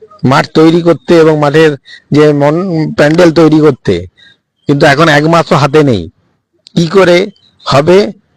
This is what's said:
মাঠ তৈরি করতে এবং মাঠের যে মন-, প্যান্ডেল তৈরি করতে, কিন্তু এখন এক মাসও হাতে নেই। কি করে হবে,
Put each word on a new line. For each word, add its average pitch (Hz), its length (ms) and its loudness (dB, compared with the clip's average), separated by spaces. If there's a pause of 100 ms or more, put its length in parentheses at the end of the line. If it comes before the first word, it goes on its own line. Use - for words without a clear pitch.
(240)
মাঠ 135 300 0
তৈরি 160 280 2
করতে 170 380 0
এবং 156 200 2
মাঠের 147 380 0 (340)
যে 151 220 2
মন-, 156 600 -4
প্যান্ডেল 160 380 0
তৈরি 156 280 2
করতে, 107 480 -2 (600)
কিন্তু 147 180 0
এখন 147 240 0
এক 147 140 0
মাসও 165 320 -2
হাতে 143 280 0
নেই। 104 260 -4 (680)
কি 165 120 -2
করে 180 400 0 (380)
হবে, 180 460 0 (260)